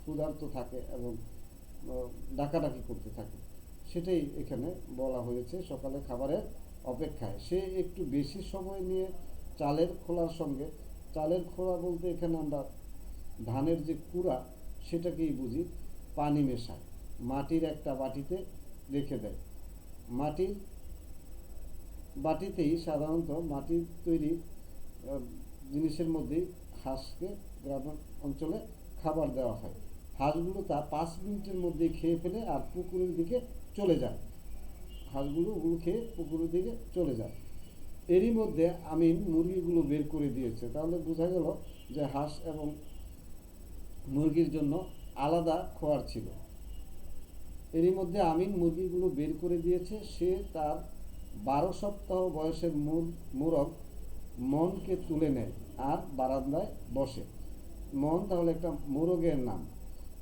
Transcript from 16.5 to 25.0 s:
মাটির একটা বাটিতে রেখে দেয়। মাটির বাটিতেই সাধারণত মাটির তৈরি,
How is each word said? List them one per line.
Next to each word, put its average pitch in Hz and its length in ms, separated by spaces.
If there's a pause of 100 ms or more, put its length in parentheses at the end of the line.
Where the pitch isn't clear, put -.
মাটির 139 440
একটা 147 320
বাটিতে 139 420 (560)
রেখে 143 240
দেয়। 104 160 (760)
মাটির 151 460 (1600)
বাটিতেই 160 600
সাধারণত 156 540
মাটির 165 540 (200)
তৈরি, 165 320 (720)